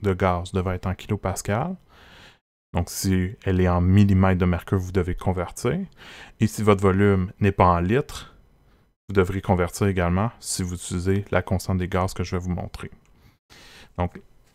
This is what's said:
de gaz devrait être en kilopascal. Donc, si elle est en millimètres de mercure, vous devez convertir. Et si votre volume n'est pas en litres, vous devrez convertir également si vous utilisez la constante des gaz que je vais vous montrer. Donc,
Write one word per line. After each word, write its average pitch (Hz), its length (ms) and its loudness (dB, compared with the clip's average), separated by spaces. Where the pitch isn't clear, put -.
de 98 120 0
gaz 90 380 -2
devrait 92 240 -2
être - 100 -10
en 92 80 -2
kilopascal. 107 800 -4
Donc, 85 160 -2
si 92 560 -2
elle 92 160 2
est 92 80 4
en 87 120 2
millimètres 95 580 6
de 90 80 2
mercure, 90 320 0
vous 92 140 -6
devez 90 240 -2
convertir. 92 640 -4
Et 113 80 4
si - 160 -8
votre 101 180 6
volume 95 600 2
n'est 101 120 4
pas 98 140 6
en 87 140 4
litres, 107 560 -4
vous 101 60 -10
devrez 92 280 0
convertir 90 460 0
également 90 500 0
si - 240 -8
vous 90 140 -6
utilisez 95 560 -2
la 92 100 0
constante 92 360 -2
des 90 100 -4
gaz 92 260 -2
que - 80 -6
je 92 140 -6
vais 87 60 -4
vous 90 120 -4
montrer. - 360 -10
Donc, 87 240 -6